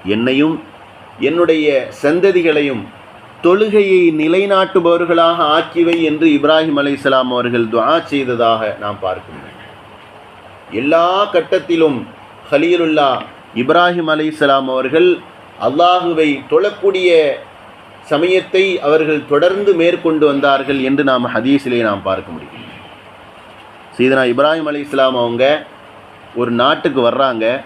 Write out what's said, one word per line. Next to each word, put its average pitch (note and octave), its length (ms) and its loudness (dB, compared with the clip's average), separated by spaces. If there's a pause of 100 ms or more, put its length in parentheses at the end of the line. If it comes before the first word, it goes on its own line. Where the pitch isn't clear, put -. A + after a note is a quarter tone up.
என்னையும் C3 580 0 (580)
என்னுடைய D3+ 680 0 (140)
சந்ததிகளையும் D3+ 840 0 (580)
தொழுகையை F#3+ 720 2
நிலைநாட்டுபவர்களாக E3+ 1200 2
ஆக்கிவை" E3 640 0
என்று D#3 240 0
இப்ராஹிம் D3+ 500 2
அலைஹிஸ்ஸலாம் C3+ 540 0
அவர்கள் A#2+ 340 0
துஆ A#2+ 380 0
செய்ததாக A#2 760 -2
நாம் G#2 220 -8
பார்க்கின்றோம். F2+ 520 -10 (1160)
எல்லா E3+ 600 0
கட்டத்திலும் E3 720 0 (480)
ஹலீலுல்லா D3+ 680 0 (360)
இப்ராஹிம் E3 540 0
அலைஹிஸ்ஸலாம் D3 600 0
அவர்கள் C#3+ 500 0 (440)
அல்லாஹுவை D#3+ 760 0 (100)
தொழக்கூடிய F3+ 840 2 (680)
சமயத்தை F#3 760 0
அவர்கள் D3+ 480 0
தொடர்ந்து F#3 460 2
மேற்கொண்டு E3 520 0
வந்தார்கள் C#3 540 0
என்று C#3 240 0
நாம் B2+ 300 0
ஹதீஸிலே B2 480 0
நாம் G2+ 200 -2
பார்க்க F#2+ 300 -4
முடியும். - 320 -16 (1300)
சையதுனா C3 280 2
இப்ராஹிம் D3 480 0
அலைஹிஸ்ஸலாம் C3+ 500 -2
அவங்க C3 420 0 (720)
ஒரு A#2+ 160 -2
நாட்டுக்கு C3+ 500 0
வர்றாங்க. A#2+ 640 0